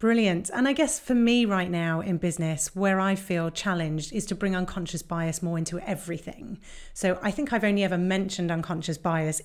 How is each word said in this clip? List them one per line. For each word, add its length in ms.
Brilliant. 520
And 160
I 60
guess 240
for 160
me 320
right 240
now 300
in 180
business, 560
where 260
I 140
feel 360
challenged 640
is 140
to 80
bring 200
unconscious 480
bias 400
more 140
into 220
everything. 800
So 300
I 80
think 220
I've 120
only 200
ever 120
mentioned 540
unconscious 480
bias 460